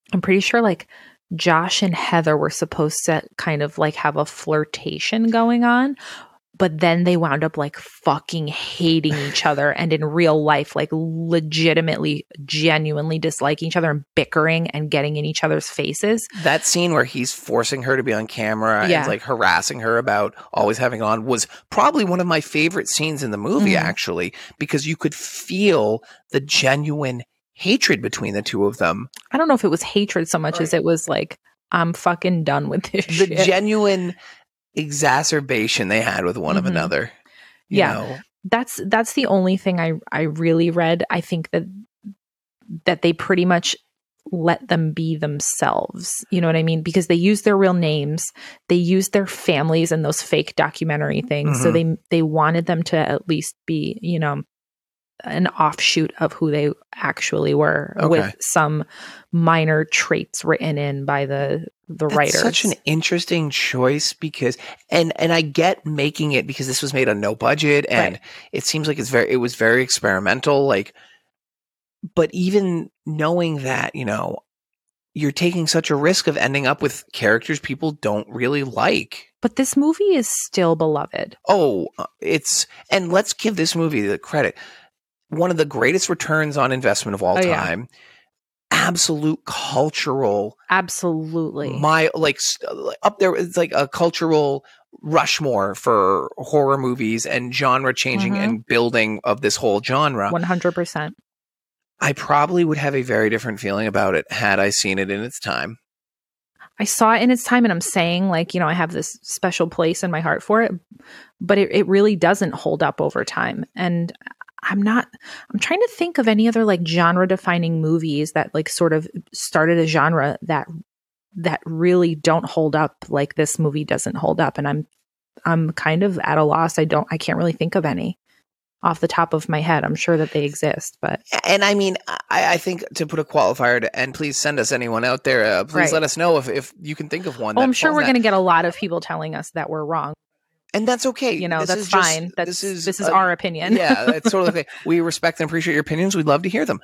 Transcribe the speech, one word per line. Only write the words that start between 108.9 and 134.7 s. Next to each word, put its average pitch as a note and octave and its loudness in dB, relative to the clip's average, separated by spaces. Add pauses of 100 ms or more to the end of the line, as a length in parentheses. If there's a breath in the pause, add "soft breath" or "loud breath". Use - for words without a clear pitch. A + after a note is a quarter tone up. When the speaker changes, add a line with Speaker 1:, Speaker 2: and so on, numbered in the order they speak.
Speaker 1:
this - -8
special - -2
place E3 0
in F3+ -2
my D#3+ -2
heart E3 0
for A3 2
it, - 0 (720 loud breath)
but G3 2
it, G3 2
it F#3+ 4
really G3+ 4
doesn't F3+ 2
hold - -2
up D3 -2
over - -2
time. - -4 (100)
And F3 -2 (500)
I'm G3+ 0
not, A3 2 (460 loud breath)
I'm G#3 -4
trying F4+ 0
to A#4 2
think E4+ -4
of A3+ 2
any A3 4
other, A3+ 2
like, F3 2
genre-defining F3 2
movies D#3 0
that, - -2
like, D#3+ -2
sort E3 2
of D#3 0 (280)
started E3+ 0
a E3 2
genre D3+ 2
that, D3+ -2 (680)
that E3 -2
really E3+ 2
don't D#3+ 2
hold D#3 0
up D3+ 0 (140)
like C#3+ -2
this - 0
movie D3+ 0
doesn't - -2
hold D#3+ 0
up. C#3+ 0
And C#3+ -2
I'm, D3+ -4 (580)
I'm E3 2
kind D#3+ 0
of G3 0
at D3 0
a D#3 4
loss. D#3+ 2
I D#3 4
don't, D3+ 0
I E3 -6
can't - -4
really E3+ 2
think E3 -4
of F3 2
any - -4 (640)
off D3+ -2
the E3 2
top E3+ 0
of D#3 -4
my D#3 -2
head. D#3 2
I'm D3 -2
sure E3+ 0
that D#3 -2
they D3 -2
exist, - -4
but - -4 (120)
Speaker 2:
A-, - -2
and G3 4
I G3+ 4
mean, G3 0 (100)
I, - 0
I F3 2
think F#3 -6 (120)
to E3 -2
put D#3+ -4
a D3+ -4
qualifier A#2+ 2
to, A2+ -4
and B2+ -4
please D3 -4
send D3 0
us A2 0